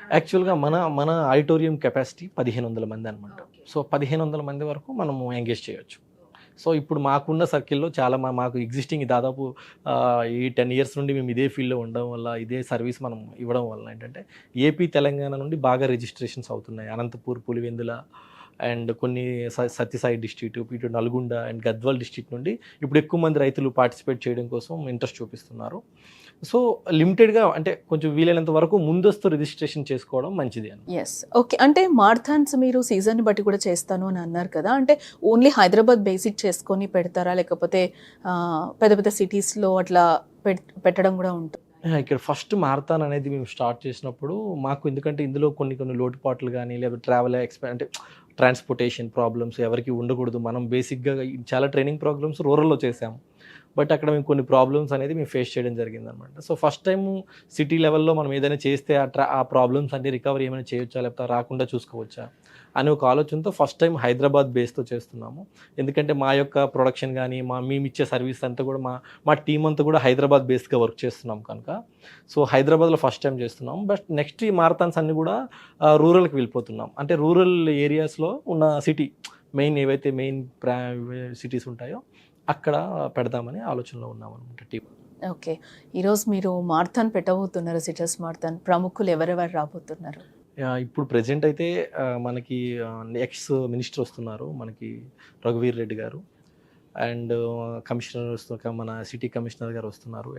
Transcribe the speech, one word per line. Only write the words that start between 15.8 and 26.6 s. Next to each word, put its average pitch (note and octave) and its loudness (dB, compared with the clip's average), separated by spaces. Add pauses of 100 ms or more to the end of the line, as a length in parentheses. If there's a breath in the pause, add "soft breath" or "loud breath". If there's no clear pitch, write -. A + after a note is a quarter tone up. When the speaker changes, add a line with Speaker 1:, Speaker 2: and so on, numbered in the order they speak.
Speaker 1:
రిజిస్ట్రేషన్స్ A#2+ -6
అవుతున్నాయి. A2 -12
అనంతపూర్, A#2+ -6 (100)
పులివెందుల A#2 -6 (720 loud breath)
and A#2 -4
కొన్ని B2 -4
స-, B2 -2
సత్యసాయి A#2+ -2
డిస్ట్రిక్ట్, A2+ -8
ఇటు A#2+ -8
నల్గొండ A#2+ -2
and A#2 -6
గద్వాల్ A#2+ -2
డిస్ట్రిక్ట్ - -12
నుండి D3 -6 (240 loud breath)
ఇప్పుడు C#3+ 4
ఎక్కువ D#3 0
మంది D#3 4
రైతులు C3+ 0
పార్టిసిపేట్ B2+ 0
చేయడం A#2+ -4
కోసం C3+ -8
ఇంట్రెస్ట్ B2 -6
చూపిస్తున్నారు. A2+ -14 (600 soft breath)
So A#3+ 2 (160)